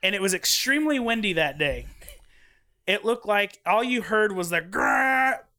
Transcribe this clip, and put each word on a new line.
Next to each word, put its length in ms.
And 120
it 80
was 120
extremely 640
windy 340
that 260
day. 280
It 180
looked 220
like 400
all 160
you 200
heard 300
was 180
the 100
grrr 800